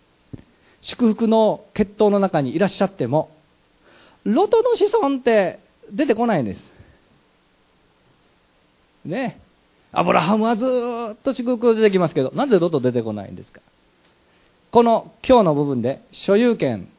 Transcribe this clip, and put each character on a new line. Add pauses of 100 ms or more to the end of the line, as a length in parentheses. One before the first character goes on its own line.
(800)
祝
福
の (100)
血
統
の
中
に
い
ら
っ
し
ゃ
っ
て
も、 (960)
ロ
ト
の
子 (100)
孫
っ
て (320)
出
て
こ
な
い
ん
で
す。 (2500)
ね。 (500)
ア
ブ
ラ
ハ
ム
は
ず
ー
っ
と
祝
福
出
て
き
ま
す
け
ど、
な
ぜ
ロ
ト
出
て
こ
な
い
ん
で
す
か？ (1120)
こ
の (120)
今
日
の
部
分
で (100)
所
有
権 (100)